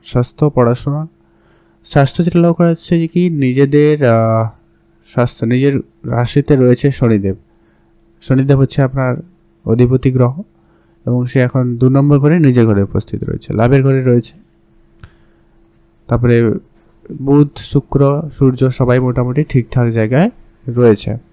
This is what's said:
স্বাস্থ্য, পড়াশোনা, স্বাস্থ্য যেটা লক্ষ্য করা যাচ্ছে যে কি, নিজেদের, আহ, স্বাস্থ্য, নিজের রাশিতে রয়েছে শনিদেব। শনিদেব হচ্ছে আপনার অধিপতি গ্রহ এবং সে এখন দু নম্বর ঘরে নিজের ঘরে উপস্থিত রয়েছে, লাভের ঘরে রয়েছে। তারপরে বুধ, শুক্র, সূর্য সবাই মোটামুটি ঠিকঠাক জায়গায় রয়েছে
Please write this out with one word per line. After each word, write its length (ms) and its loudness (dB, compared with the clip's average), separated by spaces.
স্বাস্থ্য, 460 -2
পড়াশোনা, 580 -2
স্বাস্থ্য 400 0
যেটা 160 0
লক্ষ্য 140 2
করা 140 0
যাচ্ছে 320 -2
যে 80 -4
কি, 220 0
নিজেদের, 760 0
আহ, 440 2
স্বাস্থ্য, 420 -4
নিজের 340 0
রাশিতে 500 0
রয়েছে 360 2
শনিদেব। 440 0
শনিদেব 380 0
হচ্ছে 220 0
আপনার 360 -4
অধিপতি 460 0
গ্রহ 300 -2
এবং 200 -2
সে 140 -2
এখন 380 -2
দু 120 2
নম্বর 300 2
ঘরে 200 2
নিজের 260 4
ঘরে 180 2
উপস্থিত 400 -6
রয়েছে, 300 -8
লাভের 300 2
ঘরে 200 0
রয়েছে। 300 0
তারপরে 460 0
বুধ, 340 2
শুক্র, 680 -2
সূর্য 380 0
সবাই 280 0
মোটামুটি 440 -2
ঠিকঠাক 460 -2
জায়গায় 400 0
রয়েছে 500 0